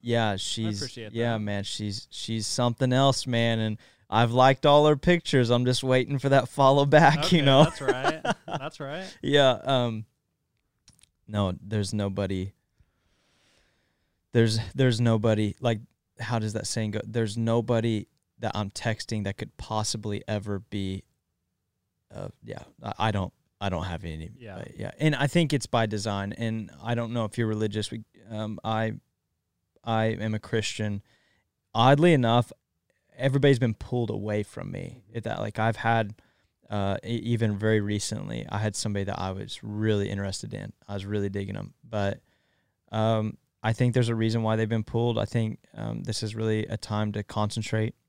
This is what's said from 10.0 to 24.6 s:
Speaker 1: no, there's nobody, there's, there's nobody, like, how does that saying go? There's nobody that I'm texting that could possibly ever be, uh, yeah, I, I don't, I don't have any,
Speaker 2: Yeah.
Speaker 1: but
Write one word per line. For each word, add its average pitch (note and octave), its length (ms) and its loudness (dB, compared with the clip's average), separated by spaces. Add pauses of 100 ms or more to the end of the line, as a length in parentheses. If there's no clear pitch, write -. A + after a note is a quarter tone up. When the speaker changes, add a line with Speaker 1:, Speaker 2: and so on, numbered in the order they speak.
Speaker 1:
no, G2+ 340 0
there's G#2 320 -4
nobody, G2 580 -2 (1800)
there's, A2+ 260 4 (160)
there's B2+ 260 2
nobody, A2 600 2
like, A#2 180 0 (400)
how A#2 200 -4
does A2 140 -4
that G#2+ 140 -6
saying A2 240 -4
go? G#2 140 -6
There's A2 320 -4
nobody A2+ 720 0 (320)
that A2 140 -4
I'm G#2 160 -4
texting A2 540 -6
that G2 140 -4
could - 200 -10
possibly G#2+ 680 -4
ever G#2 320 -4
be, F#2+ 440 -6 (1120)
uh, G1+ 140 -10 (160)
yeah, - 200 -14 (200)
I, A2 160 -8
I A2 120 0
don't, G2 220 -4 (260)
I G2+ 100 -4
don't F2+ 160 -4
have F2 200 -8
any, D#2+ 320 -10
Speaker 2:
Yeah. A2 220 -16
Speaker 1:
but - 180 -16